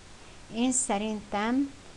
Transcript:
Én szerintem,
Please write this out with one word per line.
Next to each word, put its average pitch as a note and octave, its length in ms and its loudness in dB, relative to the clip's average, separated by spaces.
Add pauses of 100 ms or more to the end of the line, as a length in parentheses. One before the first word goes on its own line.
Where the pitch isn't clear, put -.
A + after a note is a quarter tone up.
(540)
Én B3 180 6
szerintem, A3 1000 2 (240)